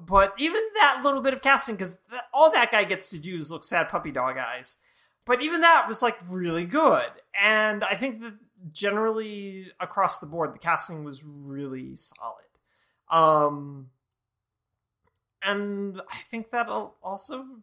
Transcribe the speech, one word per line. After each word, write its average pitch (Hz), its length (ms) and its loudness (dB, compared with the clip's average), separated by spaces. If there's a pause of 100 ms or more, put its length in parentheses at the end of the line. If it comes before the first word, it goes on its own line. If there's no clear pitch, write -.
but 196 320 4
even 330 240 0 (200)
that 262 220 6
little 269 180 2
bit 262 120 2
of 240 80 -8
casting, 269 360 2
'cause 175 200 -8 (140)
th-, 247 100 -8 (120)
all 311 180 8
that 240 200 4
guy 214 120 4
gets 180 260 -4
to 180 80 -12
do 170 200 -10
is 151 120 -8
look 165 140 -10
sad 165 260 0
puppy 156 220 -4
dog 127 260 -2
eyes. 123 400 -8 (480)
But 247 180 2
even 320 180 0
that 330 260 6
was, 220 160 -4
like, 226 140 0 (120)
really 175 360 -4
good. 175 440 4 (300)
And 214 440 2
I 196 120 0
think 226 260 -6
that 226 120 -14 (380)
generally 202 1080 -4
across 180 400 0
the 170 80 -14
board, 156 260 -4
the - 60 -20
casting 165 440 -2
was 143 200 -12
really 139 720 -10
solid. - 500 -10 (640)
Um, 147 800 2 (1500)
and 202 680 -4
I - 80 -12 (120)
think 226 220 -10
that 233 160 -2
al-, 214 340 -8
also, 196 440 -10 (180)